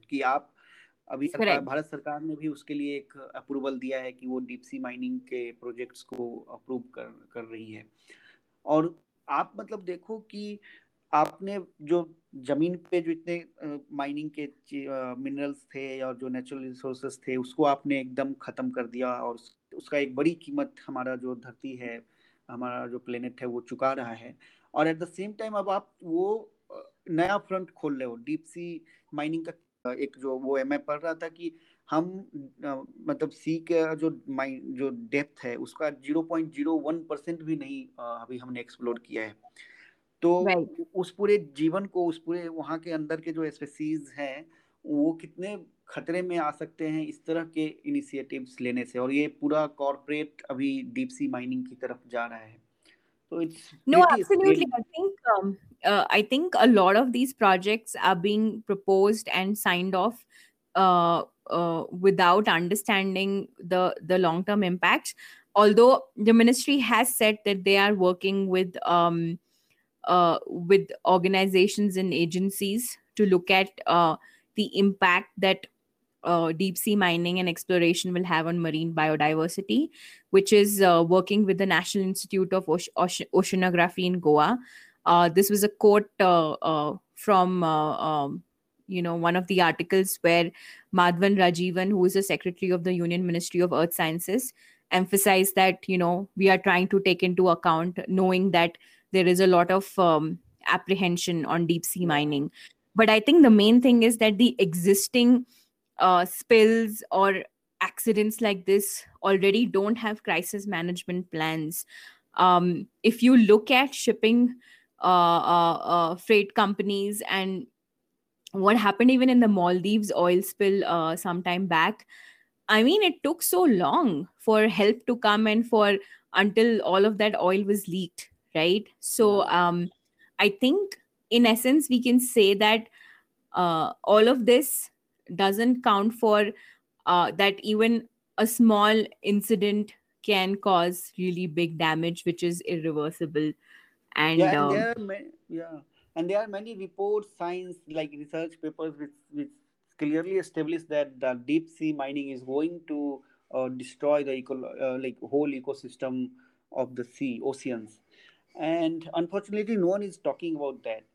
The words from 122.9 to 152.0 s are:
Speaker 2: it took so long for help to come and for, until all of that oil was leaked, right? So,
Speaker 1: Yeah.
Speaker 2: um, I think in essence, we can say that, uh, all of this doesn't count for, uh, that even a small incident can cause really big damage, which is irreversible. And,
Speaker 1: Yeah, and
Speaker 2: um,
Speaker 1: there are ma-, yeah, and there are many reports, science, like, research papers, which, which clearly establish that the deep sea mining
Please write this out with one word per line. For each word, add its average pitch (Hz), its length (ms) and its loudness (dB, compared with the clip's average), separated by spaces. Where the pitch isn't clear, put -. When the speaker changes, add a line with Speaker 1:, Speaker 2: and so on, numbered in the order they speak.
Speaker 2:
it 349 200 0
took 302 200 -4
so 359 200 0
long 185 640 2
for 220 300 2
help 208 380 2
to 240 100 0
come 220 300 2
and 226 200 0
for, 202 320 2
until 214 480 2
all 190 220 4
of 214 140 2
that 208 220 0
oil 190 240 2
was 196 240 -2
leaked, 180 420 -8
right? 180 320 2
So, 208 440 2
Speaker 1:
Yeah. 175 240 2
Speaker 2:
um, 175 220 -2
I 202 120 4
think 349 480 0
in 240 160 6
essence, 254 420 4
we 247 140 2
can 247 180 4
say 202 340 4
that, 214 340 2
uh, 165 400 0
all 214 240 6
of 247 180 2
this 254 440 2
doesn't 214 480 0
count 214 320 2
for, 208 380 2
uh, 175 260 2
that 196 300 0
even 226 460 0
a 220 80 2
small 220 580 4
incident 208 720 -2
can 196 340 0
cause 180 640 -2
really 180 280 -4
big 165 320 -4
damage, 165 460 -2
which 175 180 -4
is 175 200 -4
irreversible. 156 920 -4
And, 160 260 2
Speaker 1:
Yeah, 185 100 4
and 190 60 0
Speaker 2:
um, 143 160 0
Speaker 1:
there 226 180 -2
are 233 80 -8
ma-, 196 320 -12
yeah, 165 320 -14
and 165 120 -4
there 202 120 -2
are 220 80 -6
many 208 280 -12
reports, 202 600 -4
science, 180 420 -10
like, 156 240 -8
research 160 480 -12
papers, 156 380 -10
which, 147 120 -14
which 147 180 -10
clearly 160 340 -4
establish 160 520 -4
that 143 360 -4
the 127 140 -2
deep 147 360 -4
sea 156 220 -6
mining 139 380 -8